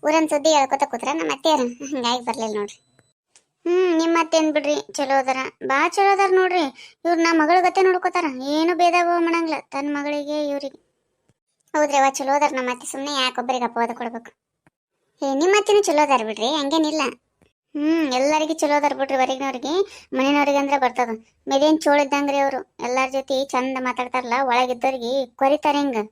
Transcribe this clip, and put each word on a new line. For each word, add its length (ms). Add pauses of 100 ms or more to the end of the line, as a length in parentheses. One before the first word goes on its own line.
ಊರನ್ 260
ಸುದ್ದಿ 220
ಹೇಳ್ಕೋತ 400
ಕೂತ್ರ 220
ನಮ್ಮ 200
ಅತ್ತೆಯವ್ರು, 340 (200)
ಹಂಗಾಗಿ 380
ಬರ್ಲಿಲ್ಲ 320
ನೋಡ್ರಿ. 220 (880)
ಹ್ಮ್, 320
ನಿಮ್ 180
ಅತ್ತೇನ್ 360
ಬಿಡ್ರಿ, 240 (160)
ಚಲೋ 260
ಅದಾರ, 200 (280)
ಬಾ 220
ಚಲೋ 240
ಅದಾರ 220
ನೋಡ್ರಿ. 300 (400)
ಇವ್ರ್ 140
ನಮ್ 200
ಮಗಳ್ 240
ಗತೆ 200
ನೋಡ್ಕೋತಾರ, 440 (220)
ಏನು 260
ಭೇದ 300
ಭಾವ 140
ಮಾಡಂಗಿಲ್ಲ 420 (100)
ತನ್ 240
ಮಗಳಿಗೆ 440 (100)
ಇವ್ರಿಗೆ. 300 (960)
ಹೌದ್ರಿ 220
ಅವ್ವ, 140
ಚಲೋ 240
ಅದಾರ 200
ನಮ್ಮ 160
ಅತ್ತೆ, 160
ಸುಮ್ನೆ 260
ಯಾಕ್ 260
ಒಬ್ರಿಗೆ 260
ಅಪವಾದ 260
ಕೊಡ್ಬೇಕು? 400 (920)
ಏ, 120
ನಿಮ್ 240
ಅತ್ತೆನೂ 240
ಚಲೋ 200
ಅದಾರ 220
ಬಿಡ್ರಿ, 300
ಹಂಗೇನಿಲ್ಲ. 480 (760)
ಹ್ಮ್, 340
ಎಲ್ಲರಿಗೂ 420
ಚಲೋ 220
ಅದಾರ 180
ಬಿಡ್ರಿ, 220
ಹೊರಗಿನವ್ರಿಗೆ. 560 (400)
ಮನೆನವ್ರಿಗೆ 460
ಅಂದ್ರ 200
ಬರ್ತದ. 320 (380)
ಮೆದೇನ್ 300
ಚೋಳ 220
ಇದ್ದಂಗ್ರಿ 380
ಅವ್ರು. 360 (100)
ಎಲ್ಲಾರ್ 280
ಜೊತೆ 320
ಚಂದ 360
ಮಾತಾಡ್ತಾರಲ್ಲ, 640
ಒಳಗಿದ್ದವ್ರಿಗೆ 840
ಕೊರಿತಾರ 500
ಹಿಂಗ 200 (160)